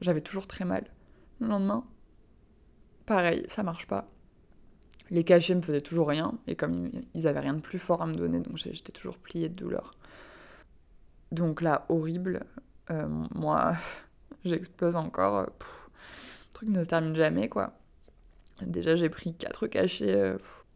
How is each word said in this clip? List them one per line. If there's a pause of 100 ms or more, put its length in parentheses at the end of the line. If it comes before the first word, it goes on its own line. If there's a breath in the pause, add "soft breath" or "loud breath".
j'avais
toujours
très
mal. (560 soft breath)
Le
lendemain, (1200)
pareil,
ça
marche
pas. (1040)
Les
cachets
me
faisaient
toujours
rien,
et
comme
ils,
ils
avaient
rien
de
plus
fort
à
me
donner,
donc
j'ai,
j'étais
toujours
pliée
de
douleur. (1400 loud breath)
Donc
là,
horrible, (440)
euh, (280)
moi, (340 loud breath)
<laughs>
j'explose
encore,
euh,
pff, (580 loud breath)
le
truc
ne
se
termine
jamais,
quoi. (880)
Déjà,
j'ai
pris
quatre
cachets,
euh,
pff. (120)